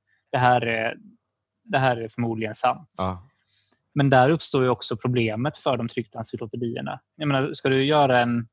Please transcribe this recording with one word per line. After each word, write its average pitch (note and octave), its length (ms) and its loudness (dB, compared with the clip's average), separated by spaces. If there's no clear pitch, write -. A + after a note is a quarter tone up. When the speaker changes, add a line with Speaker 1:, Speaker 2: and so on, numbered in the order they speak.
Speaker 1:
det C3+ 60 0
här B2 280 4
är, A2+ 300 -2
det G3+ 140 0
här C3 180 4
är A2+ 120 -6
förmodligen A2 460 -4
sant. B2 420 -2
Speaker 2:
Ja. F#2 320 -4
Speaker 1:
Men C#3 160 2
där C3 200 6
uppstår D3 320 0
ju B2+ 60 4
också A#2+ 280 -2
problemet B2 600 -2
för C3+ 200 -2
de A#2 120 -4
tryckta - 300 -10
encyklopedierna. A#2+ 840 -8
Jag D3+ 120 -6
menar, C#3 240 0
ska C#3 160 -4
du C3+ 160 2
göra C#3 340 4
en... A#2+ 340 0